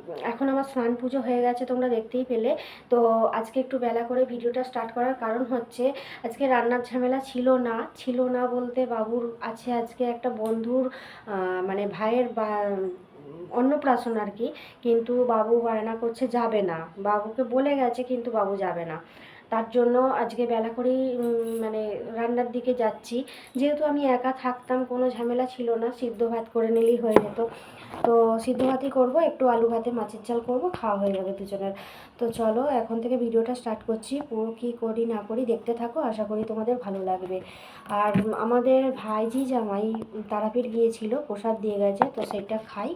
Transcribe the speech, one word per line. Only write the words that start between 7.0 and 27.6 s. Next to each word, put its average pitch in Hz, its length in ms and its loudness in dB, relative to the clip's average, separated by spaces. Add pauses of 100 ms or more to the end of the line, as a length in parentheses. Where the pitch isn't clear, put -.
ছিল 254 360 2
না, 240 400 0
ছিল 254 320 0
না 247 180 2
বলতে 247 400 0 (120)
বাবুর 233 420 -2
আছে 233 320 -6
আজকে 233 320 -2
একটা 240 260 -2
বন্ধুর, 226 600 0 (360)
আহ, 185 400 0
মানে 202 200 0
ভাইয়ের 220 420 2
বা-, 208 600 0 (600)
অন্নপ্রাশন 254 680 2
আর 208 200 -2
কি, 247 160 -2 (300)
কিন্তু 240 420 4
বাবু 226 360 4
বায়না 226 360 0
করছে 233 320 -2
যাবে 226 340 2
না। 165 260 -2 (100)
বাবুকে 208 460 0
বলে 269 320 2
গেছে 247 260 2
কিন্তু 247 280 -2
বাবু 202 260 2
যাবে 170 280 -2
না, 165 180 -8 (480)
তার 226 200 2
জন্য 240 280 6
আজকে 240 480 2
বেলা 226 220 0
করেই, 254 480 0
উম, 233 440 0
মানে 214 400 -2 (140)
রান্নার 233 380 0
দিকে 247 220 0
যাচ্ছি। 233 500 -2 (320)
যেহেতু 294 280 2
আমি 285 200 2
একা 262 280 4
থাকতাম, 254 520 -2
কোনো 247 260 2
ঝামেলা 240 360 0
ছিল 233 280 -2
না, 233 260 0
সিদ্ধ 233 280 0
ভাত 226 260 -2
করে 226 140 2
নিলেই 226 280 6
হয়ে 226 180 2
যেত। 214 320 -2 (580)